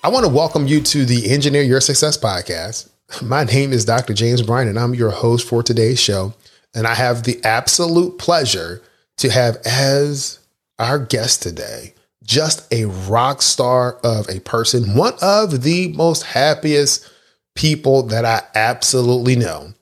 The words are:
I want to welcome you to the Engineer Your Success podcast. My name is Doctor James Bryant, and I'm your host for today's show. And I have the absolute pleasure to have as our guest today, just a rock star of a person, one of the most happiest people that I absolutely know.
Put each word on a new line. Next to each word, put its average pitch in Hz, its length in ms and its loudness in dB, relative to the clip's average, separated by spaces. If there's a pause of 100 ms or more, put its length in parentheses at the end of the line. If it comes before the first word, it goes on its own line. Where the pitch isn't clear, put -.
I - 60 0
want 240 180 2
to 165 60 2
welcome 151 340 2
you 151 160 4
to 147 220 0
the 120 260 0
Engineer 143 320 2
Your 131 200 2
Success 143 360 0
podcast. 90 720 -6 (320)
My 131 220 -2
name 135 300 0
is 120 100 0
Doctor 113 300 0
James 117 280 0
Bryant, 120 280 0
and 101 100 -2
I'm 120 160 -2
your 117 140 0
host 120 360 0
for 117 160 0
today's 117 380 2
show. 98 340 -2 (400)
And 113 140 -2
I 117 80 2
have 120 280 0
the 120 200 -2
absolute 170 720 2
pleasure 107 640 -2 (360)
to 131 120 0
have 117 360 2
as 139 760 -2 (380)
our 127 220 -2
guest 117 440 -2
today, - 500 -12 (300)
just 151 500 -2
a 113 120 0
rock 107 560 -2
star 123 600 0
of 110 280 -2
a 95 100 -8
person, 113 560 0
one 208 260 2
of 190 420 0
the 175 260 0
most 156 340 0
happiest 147 840 0 (500)
people 151 480 2
that 113 200 -2
I 113 180 2 (140)
absolutely 123 800 2
know. 85 460 -4